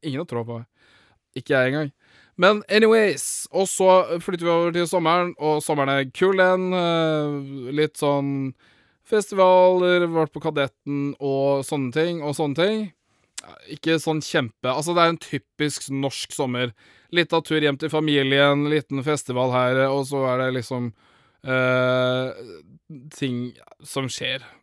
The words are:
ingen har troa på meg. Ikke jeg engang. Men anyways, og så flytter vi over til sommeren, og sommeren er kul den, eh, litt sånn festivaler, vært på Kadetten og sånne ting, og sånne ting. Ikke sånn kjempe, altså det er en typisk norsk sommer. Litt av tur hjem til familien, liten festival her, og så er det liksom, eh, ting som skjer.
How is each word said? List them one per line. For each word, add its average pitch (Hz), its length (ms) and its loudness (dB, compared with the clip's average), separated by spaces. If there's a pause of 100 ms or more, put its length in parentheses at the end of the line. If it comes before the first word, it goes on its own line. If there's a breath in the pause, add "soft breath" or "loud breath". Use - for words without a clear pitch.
ingen 139 160 -6
har 180 80 -12
troa 117 160 -6
på 117 160 -12
meg. - 80 -20 (640 soft breath)
Ikke 139 240 -2
jeg 127 160 2
engang. 147 180 -4 (500 soft breath)
Men 208 240 4
anyways, 214 880 2
og 185 160 0
så 185 540 4
flytter 170 240 -4
vi 170 40 4
over 170 220 2
til 175 160 0
sommeren, 175 480 0
og 151 240 -2
sommeren 143 320 0
er 135 160 0
kul 190 320 2
den, 185 320 2
eh, 147 1040 -2
litt 151 240 0
sånn 139 540 -2 (500 soft breath)
festivaler, 185 1040 4
vært 165 240 -2
på 151 80 -12
Kadetten 143 800 -4
og 139 480 0
sånne 135 260 -4
ting, 165 300 -2
og 147 100 -4
sånne 143 240 -2
ting. 208 220 0 (880)
Ikke 160 320 -2
sånn 156 220 -4
kjempe, 127 480 -4
altså 151 240 -2
det 175 80 6
er 165 100 4
en 160 80 -8
typisk - 720 -6
norsk 135 420 -6
sommer. 123 400 -4 (380 soft breath)
Litt 165 220 0
av 165 100 2
tur 156 180 0
hjem 143 160 2
til 156 120 -6
familien, 143 760 2
liten 143 380 -2
festival 131 480 -2
her, 127 400 2
og 135 160 -2
så 135 160 -2 (100)
er 127 80 0
det 127 220 -2
liksom, 123 300 -6 (500 soft breath)
eh, 127 920 0 (800)
ting 123 400 -6 (300)
som 135 240 -8
skjer. 127 340 -6 (220 loud breath)